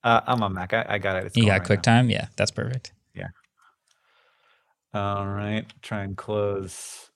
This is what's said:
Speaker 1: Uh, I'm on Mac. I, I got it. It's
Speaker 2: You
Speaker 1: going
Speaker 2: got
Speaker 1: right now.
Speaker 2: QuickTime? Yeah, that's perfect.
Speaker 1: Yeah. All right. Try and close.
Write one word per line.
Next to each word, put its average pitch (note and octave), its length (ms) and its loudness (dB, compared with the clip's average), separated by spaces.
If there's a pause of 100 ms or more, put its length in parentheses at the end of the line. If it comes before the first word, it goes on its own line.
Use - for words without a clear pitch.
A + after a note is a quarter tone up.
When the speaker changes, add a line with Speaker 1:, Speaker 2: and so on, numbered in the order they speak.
Speaker 1:
Uh, A#2 220 6
I'm B2 180 0
on G2 100 -2
Mac. F#2 200 -4
I, A2+ 140 0
I G2+ 100 -2
got G2 200 -2
it. G2 100 -4
It's - 100 -2
Speaker 2:
You A#2 80 6
Speaker 1:
going G2+ 140 6
Speaker 2:
got - 100 -6
Speaker 1:
right F#2+ 160 2
now. A#2+ 160 8
Speaker 2:
QuickTime? A#2+ 100 2
Yeah, - 240 -2
that's - 160 0
perfect. - 400 -6 (220)
Speaker 1:
Yeah. F#2+ 140 -10 (1700)
All G2+ 340 -2
right. G#2 380 -4 (160)
Try G#2 220 -8
and G2 140 -8
close. G2+ 1000 -6